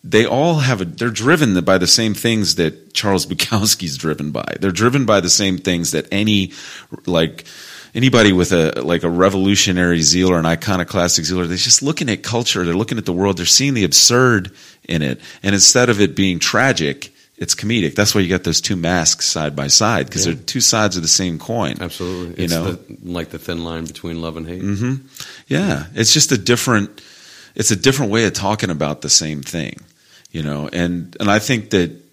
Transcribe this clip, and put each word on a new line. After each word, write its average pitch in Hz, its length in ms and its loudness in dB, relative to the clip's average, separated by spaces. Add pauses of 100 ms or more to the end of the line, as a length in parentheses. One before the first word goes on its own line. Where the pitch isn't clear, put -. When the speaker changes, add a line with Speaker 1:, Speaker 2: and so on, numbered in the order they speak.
Speaker 1:
they 107 220 4
all 156 300 2
have 127 240 0
a, 92 40 -2
they're 113 260 -4
driven 113 540 2
by 95 140 4
the 107 80 2
same 110 280 2
things 110 420 0
that 80 360 -2
Charles 98 340 0
Bukowski's 92 720 -2
driven 73 360 -4
by. 55 280 -6
They're 95 120 0
driven 123 340 2
by 104 140 4
the 85 100 -2
same 95 280 2
things 85 340 -2
that 80 180 -2
any, 101 420 0 (540)
like, 82 380 0 (500)
anybody 117 380 6
with 90 200 4
a, 80 300 2
like, 82 220 0
a 87 60 0
revolutionary 92 920 2
zeal 90 300 2
or 87 60 2
an 80 80 0
iconoclastic 87 800 0
zeal, 90 160 -2
or 87 60 -2
they're 87 100 -4
just - 260 0
looking 147 280 -2
at - 140 -4
culture, 110 400 -2
they're 85 100 0
looking 113 240 -2
at 92 80 -8
the 92 60 -2
world, 92 240 0
they're 87 100 -4
seeing 139 280 2
the 104 100 2
absurd 113 680 4 (380)
in 80 140 0
it. 65 180 -4 (220)
And 98 120 0
instead 123 340 4
of 104 120 2
it 87 160 2
being 92 240 0
tragic, 92 680 0 (280)
it's - 160 -4
comedic. 104 400 -2
That's 104 200 2
why 104 80 2
you 85 60 0
got 90 160 0
those 82 160 -2
two 101 160 -4
masks 85 520 0
side 76 260 -4
by 71 140 -6
side, 104 420 2
'cause 82 160 -4
Speaker 2:
Yeah. 85 80 -2
Speaker 1:
they're - 80 -12
two - 180 -6
sides 107 360 2
of 85 60 -4
the 80 60 -4
same 87 300 0
coin. 110 420 -4
Speaker 2:
Absolutely. 87 580 -8
Speaker 1:
You 87 60 -2
Speaker 2:
It's 85 80 -2
Speaker 1:
know? 85 200 -2
Speaker 2:
the, 85 60 -10 (260)
like, 87 260 -8
the 82 80 -14
thin 85 240 -8
line 82 240 -8
between 82 340 -10
love 82 160 -8
and 82 120 -12
hate. 90 140 -10
Speaker 1:
Mm-hmm. 101 320 -4 (540)
Yeah. 143 360 -2 (100)
It's 110 180 2
just 151 200 2
a 120 60 2
different, 113 600 0 (540)
it's - 160 0
a 107 60 2
different 131 340 2
way 113 140 2
of 95 80 2
talking 101 380 -2
about 76 320 -4
the 73 80 -6
same 78 320 0
thing, 78 380 -8 (500)
you 82 120 -8
know? 73 300 -6
And, 87 480 -4
and 101 100 2
I 107 100 6
think 113 300 -2
that 87 200 2 (220)